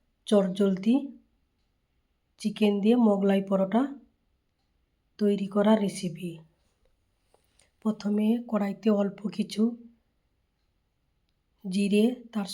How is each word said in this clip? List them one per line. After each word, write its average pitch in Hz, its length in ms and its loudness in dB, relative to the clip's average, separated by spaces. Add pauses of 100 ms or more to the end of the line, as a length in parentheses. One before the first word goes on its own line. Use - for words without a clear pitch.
(260)
চটজলদি 196 680 2 (1400)
চিকেন 208 400 0
দিয়ে 220 160 4
মোগলাই 196 460 2
পরোটা 196 400 0 (1400)
তৈরি 202 280 0
করার 208 340 4
রেসিপি। 180 500 -6 (1500)
প্রথমে 214 440 -2 (220)
কড়াইতে 196 420 -2
অল্প 202 380 0
কিছু - 340 -4 (2000)
জিরে, 202 400 2 (280)
তার 202 220 -6